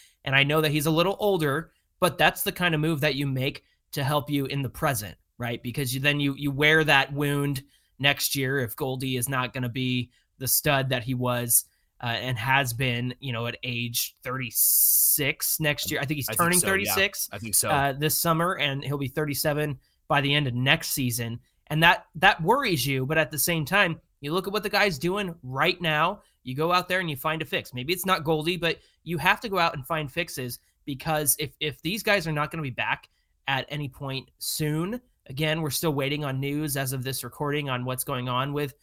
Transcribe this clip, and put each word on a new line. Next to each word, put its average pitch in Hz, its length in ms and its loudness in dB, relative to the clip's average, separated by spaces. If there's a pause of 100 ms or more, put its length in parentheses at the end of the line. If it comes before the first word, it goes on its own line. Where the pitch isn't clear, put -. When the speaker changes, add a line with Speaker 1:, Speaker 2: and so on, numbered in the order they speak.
(260)
Speaker 1:
and 139 100 2
I 139 60 8
know 147 180 2
that 156 120 4
he's 147 120 0
a 160 60 2
little 175 300 2
older, 165 520 0 (280)
but 170 180 2
that's 170 240 2
the 208 100 -2
kind 175 220 0
of 151 80 2
move 156 180 2
that 147 140 2
you 139 120 -2
make 135 380 -2 (280)
to 143 120 -2
help 143 240 0
you 143 160 0
in 139 160 -4
the 135 80 -2
present, 110 480 -2 (220)
right? 120 240 -6
Because 127 320 -2
you, 135 60 -2
then 147 200 2
you, 139 140 2
you 143 160 -4
wear 151 340 6
that 139 300 4
wound 143 480 0 (360)
next 139 360 2
year 135 260 0
if 120 160 -4
Goldie 131 420 -2
is 123 100 -2
not 127 240 -2
gonna 123 160 -2
be 123 420 -2 (280)
the 127 100 -4
stud 139 400 2
that 127 160 0
he 127 80 -2
was, 123 540 0 (360)
uh, 123 40 -4
and 117 320 -4
has 131 340 2
been, 123 480 -2
you 139 100 -6
know, 117 160 -4
at 120 160 -8
age 120 640 -4
thirty-six - 1400 0
next 151 300 -2
year. 135 100 -2
I 139 60 -2
think 151 100 -2
he's 135 120 -4
Speaker 2:
I 110 40 -6
think 110 80 -2
Speaker 1:
turning 175 180 4
Speaker 2:
so, - 80 2
yeah. 202 60 2
Speaker 1:
thirty-six, 196 600 0
Speaker 2:
I 104 60 -8
think 104 160 -4
so. - 140 2
Speaker 1:
uh, 139 240 2
this 143 260 -2
summer, 170 380 2
and 139 280 -2
he'll 143 140 -2
be 139 100 -4
thirty-seven 147 680 -2 (300)
by 147 120 4
the 143 140 2
end 147 120 2
of 120 80 -2
next 139 360 2
season. 117 500 -2 (280)
And 151 160 0
that, 175 220 6 (100)
that 180 260 4
worries 190 440 2
you, 131 200 0
but 156 100 -2
at 156 140 2
the 151 80 -6
same 160 260 0
time, 180 360 2 (200)
you 143 120 -6
look 185 160 -2
at 196 40 -4
what 208 120 -2
the 214 60 -4
guy's 196 280 2
doing 180 360 -2 (100)
right 135 360 0
now. 170 420 0 (200)
You 127 140 -8
go 160 160 0
out 180 160 2
there 180 120 0
and 180 80 -2
you 147 80 -4
find 160 260 -2
a - 20 -10
fix. - 280 -6
Maybe 127 200 -4
it's 185 140 -4
not 185 180 2
Goldie, 156 320 0
but 170 220 -2 (260)
you 165 140 -4
have 190 220 4
to 254 80 -6
go 190 100 -2
out 170 160 2
and 139 120 -10
find 156 240 -4
fixes 139 480 -6 (260)
because 151 540 -2
if, 151 120 -4 (100)
if 151 220 -4
these 196 200 -2
guys 202 240 2
are 160 60 0
not 147 180 -2
gonna 165 120 -6
be 139 80 -4
back 117 380 -4 (380)
at 135 220 0
any 147 200 -6
point 135 400 -8 (100)
soon, 165 640 -2 (260)
again, 156 360 -2
we're 151 80 -2
still 160 220 0
waiting 143 320 -2
on 131 160 -2
news 143 360 -2
as 135 160 -2
of 131 120 -4
this 131 180 -6
recording 143 480 -4
on 123 140 -2
what's 127 200 -4
going 127 240 -4
on 127 240 0
with 147 300 -4